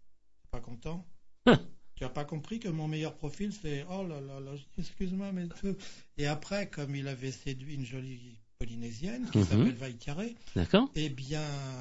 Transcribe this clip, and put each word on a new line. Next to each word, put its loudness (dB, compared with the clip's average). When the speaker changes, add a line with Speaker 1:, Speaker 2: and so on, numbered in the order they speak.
Speaker 1:
Pas 0
content. -6
Speaker 2:
Hein. 12
Speaker 1:
Tu -2
as 0
pas -2
compris -6
que -4
mon 0
meilleur -2
profil, -2
c'est, -4
oh -2
là -6
là -8
là, -8
je -10
dis, -2
excuse-moi, -2
mais -2
tu-, 0
et 2
après, 0
comme -4
il -4
avait -4
séduit -6
une -4
jolie -10
Polynésienne, -2
qui 8
Speaker 2:
Mhm. 10
Speaker 1:
s'appelle 8
Vaitiare, -4
Speaker 2:
D'accord. 8
Speaker 1:
eh 0
bien, -2